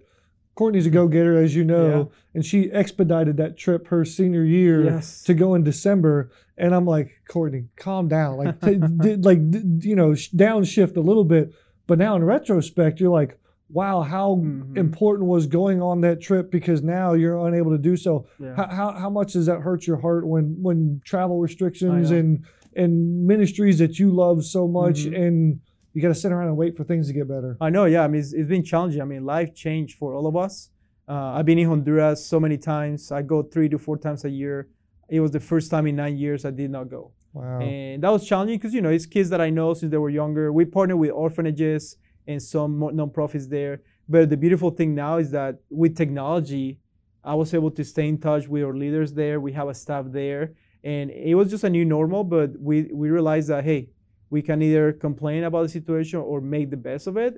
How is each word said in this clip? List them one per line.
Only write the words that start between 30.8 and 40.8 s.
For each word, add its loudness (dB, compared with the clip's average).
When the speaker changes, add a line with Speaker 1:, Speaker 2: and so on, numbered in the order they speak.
Speaker 2:
Uh, -8
I've -2
been 4
in 2
Honduras 0
so 0
many 0
times. -6
I -6
go -2
three -2
to -2
four -6
times -8
a -6
year. -10
It 0
was 2
the -4
first -2
time 0
in -2
nine -4
years -4
I -6
did -8
not -10
go. -18
Speaker 1:
Wow. -8
Speaker 2:
And -8
that 2
was 2
challenging -2
'cause, -8
you 0
know, 0
it's 0
kids -2
that 0
I 0
know 0
since -6
they 0
were 0
younger. -2
We 6
partner 0